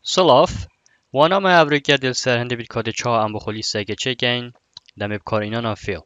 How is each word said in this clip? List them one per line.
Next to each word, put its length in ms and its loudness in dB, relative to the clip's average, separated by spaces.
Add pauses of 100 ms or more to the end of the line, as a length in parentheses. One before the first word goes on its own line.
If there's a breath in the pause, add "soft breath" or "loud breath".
سلاف، 640 4 (460)
وانا 280 2
ما 80 0
ابرو 300 4
کردل 340 0
سر 260 0
هنده 180 -4
بید 100 -12
کاد 240 -4
چا 340 -2
ام 80 -4
بخو 180 -8
لیسته 340 -6
که 100 -6
چه 200 -6
گین، 380 -4 (460)
دمه 200 -6
بکار 240 -4
اینا 180 -4
نا 140 -4
فیل. 320 -8